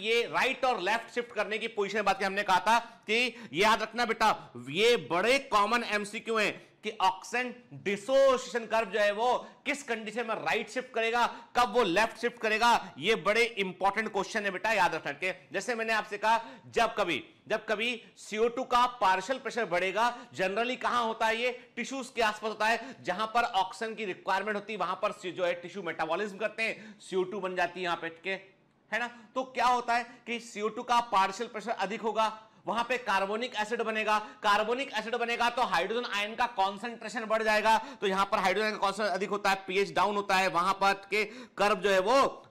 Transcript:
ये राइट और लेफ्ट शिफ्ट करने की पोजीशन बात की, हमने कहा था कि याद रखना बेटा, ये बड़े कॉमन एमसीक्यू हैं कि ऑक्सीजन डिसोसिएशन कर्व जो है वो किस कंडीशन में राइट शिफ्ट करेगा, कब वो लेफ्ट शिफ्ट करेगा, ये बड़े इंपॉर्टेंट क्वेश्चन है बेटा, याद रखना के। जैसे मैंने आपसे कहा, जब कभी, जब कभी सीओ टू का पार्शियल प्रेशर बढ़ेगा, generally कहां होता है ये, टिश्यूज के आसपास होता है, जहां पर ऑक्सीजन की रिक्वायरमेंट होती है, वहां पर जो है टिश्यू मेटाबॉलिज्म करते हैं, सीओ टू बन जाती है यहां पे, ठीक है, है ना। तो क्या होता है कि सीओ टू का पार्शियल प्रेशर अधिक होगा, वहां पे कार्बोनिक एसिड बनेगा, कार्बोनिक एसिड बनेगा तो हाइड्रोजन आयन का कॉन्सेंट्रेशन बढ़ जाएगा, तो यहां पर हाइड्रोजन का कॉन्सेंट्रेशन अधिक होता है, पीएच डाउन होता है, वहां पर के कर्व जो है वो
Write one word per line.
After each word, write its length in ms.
ये 240
राइट 380
और 160
लेफ्ट 340
शिफ्ट 180
करने 240
की 120
पोजीशन 320
बात 180
की, 60
हमने 180
कहा 160
था 200
कि 460
याद 280
रखना 240
बेटा, 480
ये 240
बड़े 260
कॉमन 340
एमसीक्यू 520
हैं 280
कि 120
ऑक्सीजन 520
डिसोसिएशन 840
कर्व 240
जो 80
है 140
वो 200
किस 180
कंडीशन 440
में 80
राइट 340
शिफ्ट 240
करेगा, 320
कब 180
वो 100
लेफ्ट 340
शिफ्ट 240
करेगा, 580
ये 180
बड़े 260
इंपॉर्टेंट 680
क्वेश्चन 320
है 80
बेटा, 200
याद 240
रखना 180
के। 200
जैसे 220
मैंने 180
आपसे 240
कहा, 240
जब 260
कभी, 280
जब 180
कभी 360
सीओ 300
टू 160
का 200
पार्शियल 380
प्रेशर 260
बढ़ेगा, 480
generally 440
कहां 280
होता 200
है 120
ये, 140
टिश्यूज 340
के 120
आसपास 280
होता 160
है, 380
जहां 240
पर 160
ऑक्सीजन 520
की 100
रिक्वायरमेंट 500
होती 180
है, 60
वहां 180
पर 280
जो 200
है 100
टिश्यू 280
मेटाबॉलिज्म 540
करते 260
हैं, 380
सीओ 220
टू 160
बन 160
जाती 240
है 40
यहां 140
पे, 120
ठीक 180
है, 140
है 80
ना। 80
तो 100
क्या 220
होता 280
है 80
कि 160
सीओ 280
टू 140
का 160
पार्शियल 380
प्रेशर 220
अधिक 300
होगा, 320
वहां 180
पे 160
कार्बोनिक 560
एसिड 260
बनेगा, 360
कार्बोनिक 500
एसिड 220
बनेगा 340
तो 140
हाइड्रोजन 440
आयन 280
का 120
कॉन्सेंट्रेशन 800
बढ़ 180
जाएगा, 340
तो 60
यहां 180
पर 140
हाइड्रोजन 320
का 60
कॉन्सेंट्रेशन 360
अधिक 160
होता 200
है, 180
पीएच 280
डाउन 200
होता 200
है, 140
वहां 240
पर 200
के 120
कर्व 180
जो 140
है 100
वो 180